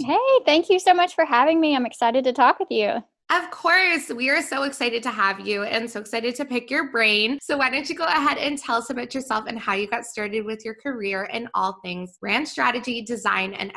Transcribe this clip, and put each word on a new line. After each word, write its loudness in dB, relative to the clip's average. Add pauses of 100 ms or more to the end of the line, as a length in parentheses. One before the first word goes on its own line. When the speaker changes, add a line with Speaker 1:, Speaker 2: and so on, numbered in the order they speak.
Speaker 1:
Hey, 2 (260)
thank 4
you 6
so 6
much 2
for 2
having 4
me. 2
I'm 0
excited 0
to 0
talk 6
with -4
you. 0 (260)
Speaker 2:
Of 0
course. 2
We -2
are 2
so -4
excited -2
to -4
have 0
you -4
and -2
so -10
excited -4
to -6
pick -4
your 0
brain. 2
So -2
why 0
don't -4
you -6
go -4
ahead 0
and -4
tell -2
us -6
about -8
yourself -4
and -8
how -2
you -2
got -6
started -6
with -8
your -8
career -6
in -8
all -2
things -10
brand -2
strategy, -2
design, -2
and -8